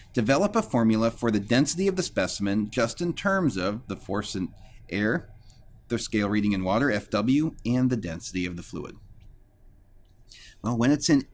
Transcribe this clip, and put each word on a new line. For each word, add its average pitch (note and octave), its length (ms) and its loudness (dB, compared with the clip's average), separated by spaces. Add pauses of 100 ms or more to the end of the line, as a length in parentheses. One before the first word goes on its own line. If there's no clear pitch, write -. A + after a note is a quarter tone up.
(140)
develop C#3 420 2
a A3 60 2
formula A2+ 500 2
for A#2 180 -2
the G#2+ 100 2
density C3+ 480 2
of F#3 80 0
the F3+ 80 0
specimen G2+ 680 -2
just - 320 -2
in F3 120 0
terms F#3+ 440 0
of G2+ 300 -4
the G2 80 -6
force G2+ 400 -6
in F#2 180 -4 (360)
air, G#2+ 400 0 (600)
the A2+ 100 0
scale G#2 300 0
reading G#2 240 2
in F#2+ 100 -2
water, A2 260 2
F G#2 200 -2
W, C3 460 2 (100)
and B2 240 2
the B2 80 0
density F2 480 -6
of F2+ 120 -6
the F2 60 -10
fluid. - 320 -10 (1700)
Well, A#2 140 0
when A#2+ 140 4
it's D3 180 2
in C#3 240 4